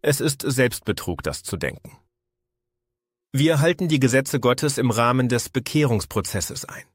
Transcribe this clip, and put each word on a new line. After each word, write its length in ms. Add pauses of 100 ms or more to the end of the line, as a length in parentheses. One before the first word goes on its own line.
Es 180
ist 260
Selbstbetrug, 760
das 180
zu 140
denken. 420 (1300)
Wir 260
halten 300
die 100
Gesetze 400
Gottes 400
im 140
Rahmen 360
des 200
Bekehrungsprozesses 1160
ein. 200 (100)